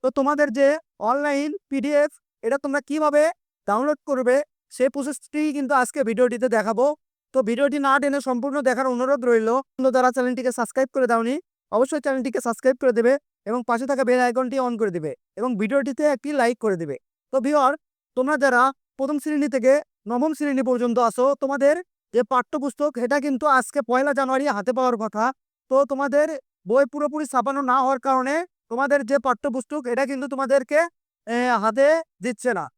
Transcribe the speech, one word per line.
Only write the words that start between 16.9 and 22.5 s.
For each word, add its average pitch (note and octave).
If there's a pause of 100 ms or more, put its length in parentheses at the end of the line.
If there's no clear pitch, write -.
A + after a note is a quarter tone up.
তো C4
ভিউয়ার, C#4+ (440)
তোমরা C4+
যারা B3+ (360)
প্রথম C#4+
শ্রেণী D4+
থেকে B3+ (380)
নবম C4+
শ্রেণী C#4
পর্যন্ত A#3+ (120)
আসো, B3 (180)
তোমাদের C#4 (380)
যে A#3 (100)
পাঠ্যপুস্তক, C#4 (140)